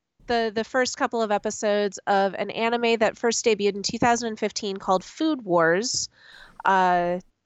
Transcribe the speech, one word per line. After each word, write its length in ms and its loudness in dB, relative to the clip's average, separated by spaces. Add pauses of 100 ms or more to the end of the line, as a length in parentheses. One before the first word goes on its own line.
(260)
the, 260 0
the 120 -2
first 320 -2
couple 260 -2
of 80 -2
episodes 680 0 (100)
of 260 2
an 160 -6
anime 480 0
that 180 2
first 280 -2
debuted 320 2
in 80 -8
two 140 -6
thousand 420 0
fifteen 360 -4
called 280 0
Food 400 -4
Wars. 640 2 (560)
Uh, 560 2 (260)